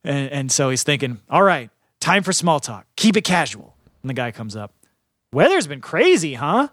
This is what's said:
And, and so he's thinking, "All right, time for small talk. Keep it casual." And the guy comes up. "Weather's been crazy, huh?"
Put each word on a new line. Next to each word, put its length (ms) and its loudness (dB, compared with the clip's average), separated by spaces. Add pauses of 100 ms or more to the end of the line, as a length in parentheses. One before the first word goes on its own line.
And, 260 -4
and 220 -6
so 180 0
he's 140 -4
thinking, 440 -2
"All 140 6
right, 280 2 (300)
time 220 2
for 100 -4
small 280 0
talk. 340 -12
Keep 220 2
it 80 2
casual." 500 -4 (280)
And 80 -8
the 40 -8
guy 160 -6
comes 240 -14
up. 180 -12 (600)
"Weather's 340 4
been 140 -12
crazy, 540 2
huh?" 380 -2